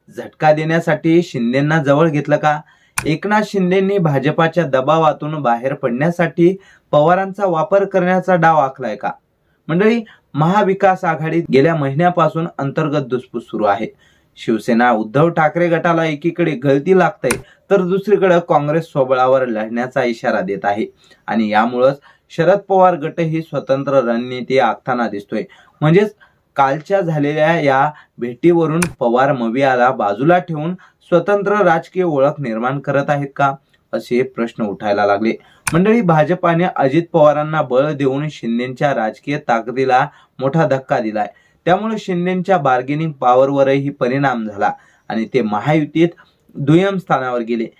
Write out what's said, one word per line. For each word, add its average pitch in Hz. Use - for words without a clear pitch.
झटका -
देण्यासाठी 165
शिंदेंना 143
जवळ 143
घेतलं 147
का? 151
एकनाथ 202
शिंदेंनी 190
भाजपाच्या 160
दबावातून 151
बाहेर 123
पडण्यासाठी 165
पवारांचा 185
वापर 180
करण्याचा 185
डाव 165
आखलाय 131
का? -
मंडळी, 220
महाविकास 190
आघाडीत 160
गेल्या 156
महिन्यापासून 160
अंतर्गत 139
धुसफूस 120
सुरू 107
आहे. 101
शिवसेना 117
उद्धव 113
ठाकरे 170
गटाला 165
एकीकडे 160
गळती 143
लागतंय, 151
तर 196
दुसरीकडे 185
काँग्रेस 151
स्वबळावर 131
लढण्याचा 117
इशारा 113
देत 95
आहे 101
आणि 107
यामुळंच 123
शरद 175
पवार 185
गट 156
ही 160
स्वतंत्र 139
रणनीती 127
आखताना 120
दिसतोय. 104
म्हणजेच 180
कालच्या 151
झालेल्या 156
या 139
भेटीवरून 156
पवार 127
मवियाला 123
बाजूला 117
ठेवून 170
स्वतंत्र 190
राजकीय 180
ओळख 147
निर्माण 123
करत 139
आहेत 143
का, 139
असे 120
प्रश्न 117
उठायला 101
लागले. 101
मंडळी, 208
भाजपाने 170
अजित 147
पवारांना 151
बळ 135
देऊन 139
शिंदेच्या 127
राजकीय 120
ताकदीला 127
मोठा 143
धक्का 135
दिलाय. 107
त्यामुळे 208
शिंदेच्या 185
बार्गेनिंग 143
पॉवरवरही 139
परिणाम 127
झाला 104
आणि 110
ते 127
महायुतीत 147
दुय्यम 170
स्थानावर 131
गेले. 113